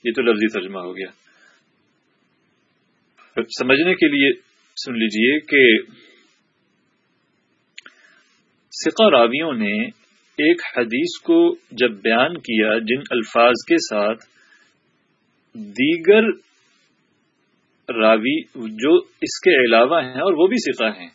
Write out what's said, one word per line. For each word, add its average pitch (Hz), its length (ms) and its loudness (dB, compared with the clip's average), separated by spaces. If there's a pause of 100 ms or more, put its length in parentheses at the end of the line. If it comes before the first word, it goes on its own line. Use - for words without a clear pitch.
یہ 120 120 -4
تو 131 60 -2
لفظی 110 320 0
ترجمہ 95 260 -8
ہو 90 180 -12
گیا۔ 95 100 -10 (2250)
سمجھنے 139 580 -2
کے 170 140 2
لیے 139 260 0 (520)
سن 131 80 -10
لیجئے 113 460 0
کہ 123 420 4 (3000)
ثقہ 214 240 2
راویوں 139 440 2
نے 107 340 -4 (500)
ایک 165 240 0 (160)
حدیث 214 460 -4
کو 339 320 2 (160)
جب 123 200 0
بیان 117 460 -2
کیا 110 400 -2
جن 117 320 -4
الفاظ 117 440 2 (140)
کے 170 100 2
ساتھ، 110 480 -4 (1300)
دیگر 160 720 2 (1700)
راوی 113 480 0 (140)
جو 117 420 0
اس - 420 -6
کے 143 260 2
علاوہ 120 380 2
ہیں 127 180 -8
اور 185 120 0
وہ 165 140 2
بھی 180 240 -2
ثقہ 110 280 -4
ہیں 87 160 -20